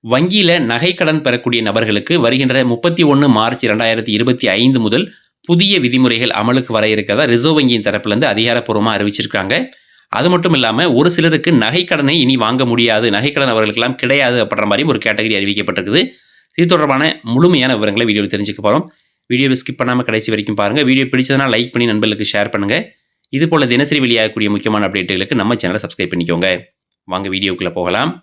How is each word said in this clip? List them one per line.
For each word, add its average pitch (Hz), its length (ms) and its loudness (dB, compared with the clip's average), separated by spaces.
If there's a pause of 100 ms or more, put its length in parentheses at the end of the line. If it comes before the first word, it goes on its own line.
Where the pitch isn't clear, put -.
வங்கியில 170 560 2
நகை 127 340 -2
கடன் 156 280 0
பெறக்கூடிய 120 400 -2
நபர்களுக்கு 107 580 0
வருகின்ற 127 460 2
முப்பத்தி 143 380 0
ஒண்ணு 143 240 4
மார்ச் 117 380 0
இரண்டாயிரத்தி 113 440 0
இருபத்தி 120 380 0
ஐந்து 120 320 2
முதல் 113 260 0 (440)
புதிய 190 300 2
விதிமுறைகள் 123 500 2
அமலுக்கு 123 420 0
வர 107 180 2
இருக்கிறதா 110 360 0
ரிசர்வ் 123 300 2
வங்கியின் 120 300 2
தரப்புல 104 220 -2
இருந்து 117 200 0
அதிகாரப்பூர்வமா 113 640 0
அறிவிச்சிருக்காங்க. 104 640 -2 (580)
அது 135 180 0
மட்டும் 175 240 2
இல்லாம, 127 400 2
ஒரு 151 180 4
சிலருக்கு 160 400 0
நகை 135 320 2
கடனை 151 360 0
இனி 131 160 2
வாங்க 123 300 0
முடியாது, 117 460 2
நகை 117 200 0
கடன் 139 160 0
அவர்களுக்கெல்லாம் 113 480 0
கிடையாது 131 420 0
அப்படின்ற 107 280 -2
மாதிரியும் 127 240 0
ஒரு 120 100 0
கேட்டகரி 107 360 -2
அறிவிக்கப்பட்டிருக்குது. 101 680 -2 (560)
இது 170 100 2
தொடர்பான 151 360 2 (200)
முழுமையான 131 500 2
விவரங்களை 107 320 0
வீடியோவில் 104 280 0
தெரிஞ்சுக்க 101 300 -6
போறோம். 123 220 2 (440)
வீடியோவை 131 260 2
ஸ்கிப் 139 240 -10
பண்ணாம 123 240 0
கடைசி 110 260 -4
வரைக்கும் 107 260 -2
பாருங்க. 104 280 0
வீடியோ 131 220 2
பிடிச்சதுன்னா 135 420 0
லைக் 120 240 0
பண்ணி 120 160 0
நண்பர்களுக்கு 107 420 -2
ஷேர் 104 200 0
பண்ணுங்க. 101 280 -2 (560)
இது 147 140 0
போல 156 180 2
தினசரி 139 340 2
வெளியாகக்கூடிய 110 500 0
முக்கியமான 104 360 0
அப்டேட்டுகளுக்கு 95 500 -2
நம்ம 110 200 0
சேனலை 98 260 -4
சப்ஸ்கிரைப் 87 300 -6
பண்ணிக்கோங்க. 87 380 -2 (580)
வாங்க, 95 220 -6
வீடியோக்குள்ள 95 420 -4
போகலாம். 92 380 -2 (140)